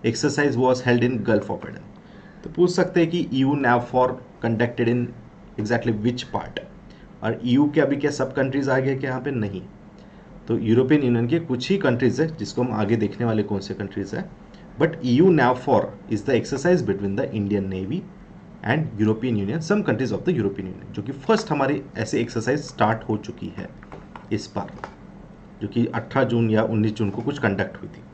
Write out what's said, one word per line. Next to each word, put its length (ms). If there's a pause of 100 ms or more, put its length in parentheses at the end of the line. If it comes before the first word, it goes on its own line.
Exercise 500
was 260
held 200
in 220
Gulf 260
of 100
Aden। 220 (640)
तो 60
पूछ 240
सकते 260
हैं 100
कि 220
ईयू 220
navfor 540 (360)
conducted 440
in 180 (540)
exactly 320
which 320
part? 360 (640)
और 220
ईयू 260
के 100
अभी 160
क्या 140
सब 240
कंट्रीज 340
आ 100
गए 160
क्या 160
यहाँ 120
पे? 80
नहीं। 320 (840)
तो 100
यूरोपियन 440
यूनियन 240
के 120
कुछ 320
ही 80
कंट्रीज 420
है, 160
जिसको 260
हम 100
आगे 240
देखने 300
वाले 160
कौन 180
से 140
कंट्रीज 400
है। 240 (400)
but 140 (120)
E 80
U 120
navfor 560 (300)
is 140
the 100
exercise 480
between 340
the 160
Indian 360
Navy 340 (640)
and 360
European 360
Union, 260
some 220
countries 280
of 120
the 80
European 360
Union, 240
जो 100
कि 100
फर्स्ट 380
हमारी 320 (140)
ऐसी 220
एक्सरसाइज 420
स्टार्ट 480
हो 80
चुकी 320
है 200 (640)
इस 240
बार, 160 (880)
जो 60
कि 180
अठारह 420
जून 220
या 120
उन्नीस 300
जून 180
को 120
कुछ 160
कंडक्ट 380
हुई 120
थी। 140 (120)